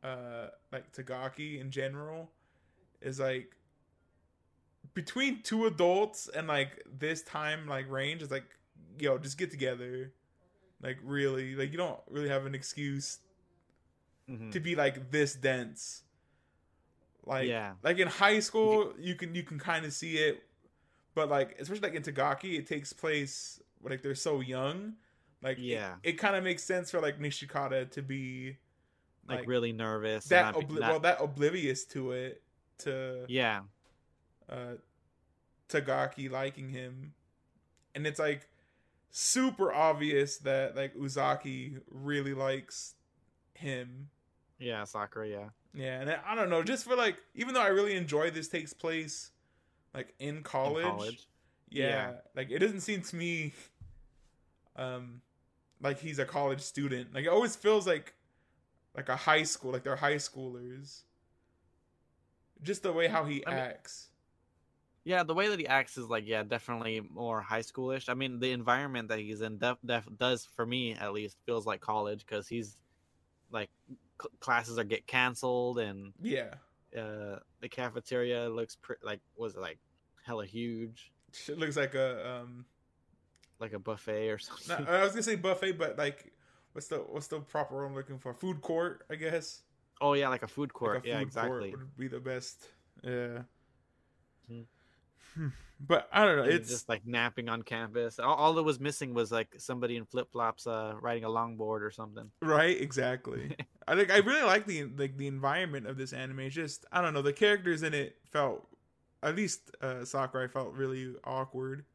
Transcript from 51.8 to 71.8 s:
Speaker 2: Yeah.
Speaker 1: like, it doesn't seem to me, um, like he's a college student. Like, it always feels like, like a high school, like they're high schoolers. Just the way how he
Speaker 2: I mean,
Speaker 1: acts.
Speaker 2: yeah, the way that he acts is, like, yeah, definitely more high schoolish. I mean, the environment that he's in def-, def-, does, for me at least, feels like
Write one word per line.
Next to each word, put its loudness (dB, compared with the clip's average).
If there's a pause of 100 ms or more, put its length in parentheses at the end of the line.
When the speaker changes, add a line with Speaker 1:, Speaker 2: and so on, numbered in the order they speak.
Speaker 2:
Yeah. -16 (140)
Speaker 1:
like, -4
it 0
doesn't 4
seem -2
to -8
me, -2 (1200)
um, -10 (600)
like 0
he's -8
a 4
college 0
student. -4
Like, -2
it 4
always 6
feels 4
like, 0 (800)
like -8
a 2
high 4
school, -4
like -2
they're 0
high 2
schoolers. -10 (1600)
Just -2
the 2
way 6
how 4
he -2
Speaker 2:
I -2
mean, 0
Speaker 1:
acts. -12 (960)
Speaker 2:
yeah, 4
the 2
way 4
that 0
he -2
acts 4
is, -6
like, 0
yeah, 2
definitely -4
more -4
high -2
schoolish. -4
I 2
mean, -4
the 2
environment 2
that 0
he's -6
in -4
def-, 0
def-, -2
does, 2
for -4
me -2
at -4
least, -6
feels 0
like -2